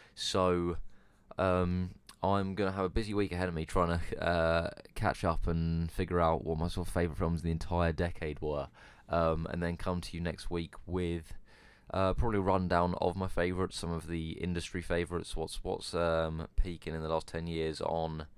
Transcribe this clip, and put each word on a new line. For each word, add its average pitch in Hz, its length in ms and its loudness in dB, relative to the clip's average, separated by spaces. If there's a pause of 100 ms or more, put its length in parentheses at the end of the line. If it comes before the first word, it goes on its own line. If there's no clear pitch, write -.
(140)
So, 90 600 2 (640)
um, 90 580 2 (260)
I'm 98 320 2
gonna 95 180 0
have 95 120 0
a 92 40 2
busy 107 260 -2
week 101 180 0
ahead 90 160 0
of 85 60 -2
me 80 100 -2
trying 85 340 2
to, - 240 -4
uh, 82 480 4 (240)
catch 101 300 0
up 82 240 2
and 82 420 2
figure 87 300 0
out 82 240 4
what 80 120 0
my 82 120 0
sort 87 180 -4
of - 80 -4
favourite 87 240 0
films 82 220 0
of 78 40 -4
the 82 60 2
entire 85 420 2
decade 80 480 -4
were, 73 280 -2 (400)
um, 80 420 2
and 85 100 -4
then 85 160 -2
come 90 260 -2
to - 140 -8
you 82 40 -6
next 85 300 -4
week 85 240 -4 (120)
with, 85 480 -4 (580)
uh, 95 220 2
probably 110 240 2
a 95 40 4
rundown 90 580 4
of 90 160 2
my 92 120 -2
favourites, 90 480 0
some 85 140 -4
of 80 160 -4
the 82 260 -4
industry 87 500 -4
favourites, 85 520 -2
what's, - 300 -6
what's, - 300 -6
um, 82 520 0 (100)
peaking 82 380 0
in 80 80 -4
the 78 60 -4
last 80 180 0
ten 82 200 -6
years 80 340 -2
on, 80 460 -2 (120)